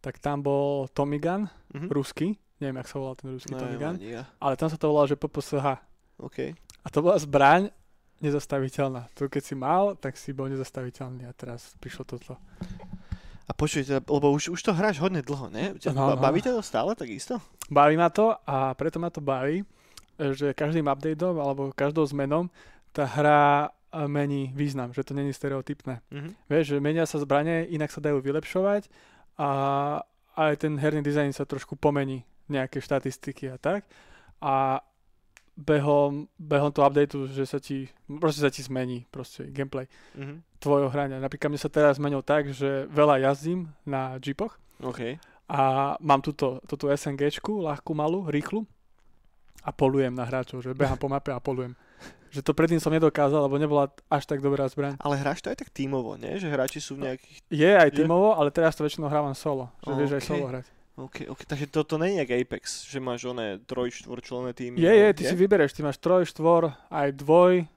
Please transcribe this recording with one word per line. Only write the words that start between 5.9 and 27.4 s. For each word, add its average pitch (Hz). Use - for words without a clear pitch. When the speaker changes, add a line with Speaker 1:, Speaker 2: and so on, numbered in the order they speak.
Speaker 2:
Ok. -
Speaker 1:
A -
to -
bola 175
zbraň 147
nezastaviteľná. 135
To 143
keď 139
si -
mal, 175
tak 135
si -
bol 135
nezastaviteľný 127
a 123
teraz 120
prišlo -
toto. -
Speaker 2:
A -
počuj, 151
teda, 135
lebo 147
už, 147
už 175
to -
hráš 185
hodne 180
dlho, 135
ne? 139
Ťa -
Speaker 1:
No, 135
Speaker 2:
ba-, -
Speaker 1:
no. 123
Speaker 2:
baví 139
ťa 254
to 220
stále 160
takisto? 151
Speaker 1:
Baví 147
ma 170
to 220
a 135
preto 165
ma 170
to -
baví, 143
že 139
každým 156
updateom 156
alebo 139
každou 147
zmenou 143
tá -
hra, 147
e, 156
mení 143
význam, 135
že 131
to -
není 139
stereotypné. 135
Speaker 2:
Mhm. 143
Speaker 1:
Vieš, 156
že 143
menia 156
sa 151
zbrane, 147